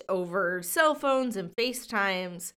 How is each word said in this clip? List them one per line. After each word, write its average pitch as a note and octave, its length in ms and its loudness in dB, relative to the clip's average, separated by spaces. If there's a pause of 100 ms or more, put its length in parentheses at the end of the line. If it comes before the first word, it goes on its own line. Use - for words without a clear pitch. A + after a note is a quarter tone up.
over F3+ 540 0
cell D#4 320 4
phones C4 400 2
and F3+ 200 -6
FaceTimes. G3 1040 -2